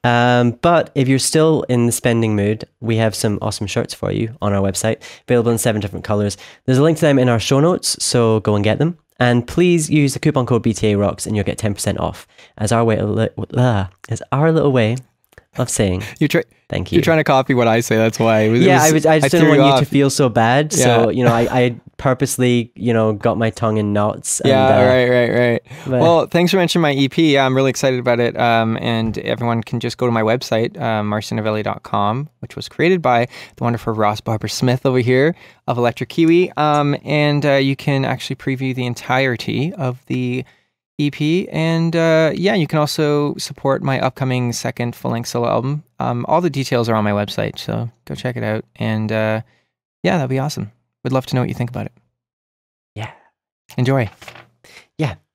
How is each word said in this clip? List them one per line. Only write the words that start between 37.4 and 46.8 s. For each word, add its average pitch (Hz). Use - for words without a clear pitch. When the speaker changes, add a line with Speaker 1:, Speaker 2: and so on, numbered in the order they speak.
Speaker 2:
uh, 139
you 139
can 135
actually 131
preview 131
the 123
entirety 127
of 127
the 127
E 147
P. 156
And, 165
uh, 160
yeah, 190
you 165
can 160
also 147
support -
my 135
upcoming 127
second 120
full-length 117
solo 120
album. 131
Um, 120
all 170
the 170
details 127